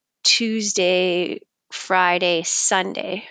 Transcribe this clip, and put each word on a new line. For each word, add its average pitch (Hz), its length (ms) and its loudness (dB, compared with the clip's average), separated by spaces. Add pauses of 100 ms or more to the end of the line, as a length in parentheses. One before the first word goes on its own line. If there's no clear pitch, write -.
(240)
Tuesday, 185 1160 0 (320)
Friday, 180 720 0
Sunday, - 880 -2